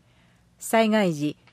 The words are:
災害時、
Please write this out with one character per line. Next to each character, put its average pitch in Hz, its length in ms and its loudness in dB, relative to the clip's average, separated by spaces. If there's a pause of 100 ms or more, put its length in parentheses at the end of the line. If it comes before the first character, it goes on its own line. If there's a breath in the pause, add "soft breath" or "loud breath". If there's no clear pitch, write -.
(580 soft breath)
災 226 300 0
害 208 260 0
時、 147 220 -6 (160 soft breath)